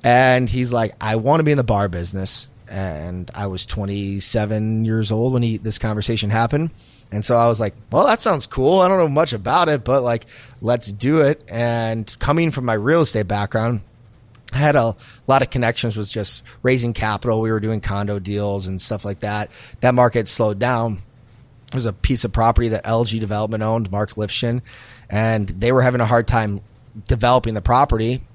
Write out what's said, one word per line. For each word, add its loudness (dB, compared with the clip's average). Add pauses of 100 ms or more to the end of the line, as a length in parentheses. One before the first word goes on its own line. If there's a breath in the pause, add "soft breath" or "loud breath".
And 4
he's -2
like, -2
"I -2
wanna 2
be 4
in 4
the 2
bar 0
business." -6 (220)
And -8
I -6
was -6
twenty-seven -4
years 0
old 0
when 2
he, -2
this -6
conversation -2
happened. 0 (400 soft breath)
And -6
so 2
I 6
was 2
like, -2 (160)
"Well, 4
that 2
sounds 0
cool. 2
I 6
don't 4
know 4
much 2
about 2
it, 0
but, 2
like, -2 (340 loud breath)
let's -2
do 2
it." 2
And -2
coming 0
from -4
my 0
real 2
estate 0
background, -2 (720)
I -4
had 4
a 2 (300 loud breath)
lot 4
of -2
connections -2
with -6
just -6 (200 loud breath)
raising 2
capital. -2
We 0
were 0
doing -4
condo -4
deals -4
and -6
stuff -8
like -8
that. -6 (300 loud breath)
That 4
market 2
slowed 0
down. -2 (680)
There -8
was -4
a -2
piece -2
of -4
property 4
that -2
L 2
G -4
Development -4
owned, -2
Mark -2
Lifshin, -2 (480 loud breath)
and 0
they 0
were 4
having 2
a 2
hard 2
time 0 (480)
developing 2
the -2
property. 2 (120)